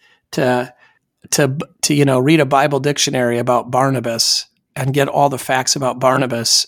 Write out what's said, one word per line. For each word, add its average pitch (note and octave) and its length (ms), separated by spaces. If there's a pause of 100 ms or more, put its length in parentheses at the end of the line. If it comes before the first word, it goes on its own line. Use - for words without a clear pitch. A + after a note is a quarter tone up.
(320)
to, B2+ 420 (580)
to, C#3 260 (260)
to, - 100
you C#3+ 120
know, C3 140
read D#3 200
a C#3+ 60
Bible C#3 340
dictionary C3 580
about A#2+ 340
Barnabas B2 760 (280)
and C3+ 180
get C#3 140
all C#3+ 220
the C3+ 80
facts B2+ 380
about B2+ 240
Barnabas B2+ 680